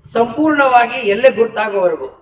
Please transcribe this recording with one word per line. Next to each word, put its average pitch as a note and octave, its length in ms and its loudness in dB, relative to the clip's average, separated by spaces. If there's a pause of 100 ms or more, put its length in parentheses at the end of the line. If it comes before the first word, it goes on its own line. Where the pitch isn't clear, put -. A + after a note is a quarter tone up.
(120)
ಸಂಪೂರ್ಣವಾಗಿ B3 960 0
ಎಲ್ಲೇ A#3+ 220 4
ಗುರುತಾಗೋವರೆಗೂ G3 760 -2 (160)